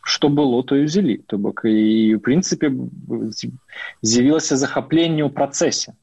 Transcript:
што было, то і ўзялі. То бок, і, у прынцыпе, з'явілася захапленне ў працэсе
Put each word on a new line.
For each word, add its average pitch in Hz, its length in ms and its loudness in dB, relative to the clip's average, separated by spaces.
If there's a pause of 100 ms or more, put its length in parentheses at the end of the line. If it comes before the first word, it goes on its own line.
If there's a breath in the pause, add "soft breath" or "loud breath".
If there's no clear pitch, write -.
што - 240 0
было, 135 320 2
то 139 160 0
і 147 80 2
ўзялі. 156 400 0
То - 100 -8
бок, 104 300 -4
і, 110 480 4
у 104 80 -2
прынцыпе, 151 480 0 (1300 loud breath)
з'явілася 135 540 2
захапленне 151 720 0
ў 139 80 -2
працэсе - 680 -2